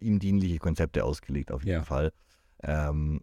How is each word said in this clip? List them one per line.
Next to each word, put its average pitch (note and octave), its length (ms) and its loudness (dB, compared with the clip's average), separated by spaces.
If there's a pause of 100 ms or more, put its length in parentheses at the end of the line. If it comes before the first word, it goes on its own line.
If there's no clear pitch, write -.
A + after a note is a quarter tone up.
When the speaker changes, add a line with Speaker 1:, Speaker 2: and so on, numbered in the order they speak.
Speaker 1:
ihm G#2 180 2
dienliche F#2+ 400 2
Konzepte D#2+ 460 0
ausgelegt, C#2 460 -4
auf C#2 140 -6
jeden F2+ 160 0
Speaker 2:
Ja. D2 40 -4
Speaker 1:
Fall. D2 280 0 (500)
Ähm, D2+ 600 0